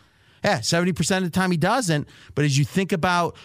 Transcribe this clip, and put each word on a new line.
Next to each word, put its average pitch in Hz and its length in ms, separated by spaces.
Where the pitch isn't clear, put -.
Yeah, 180 180
seventy 175 300
percent 185 320
of 175 80
the - 80
time 185 120
he 180 60
doesn't. 180 500
But 147 120
as 139 120
you 143 80
think 190 280
about, 175 520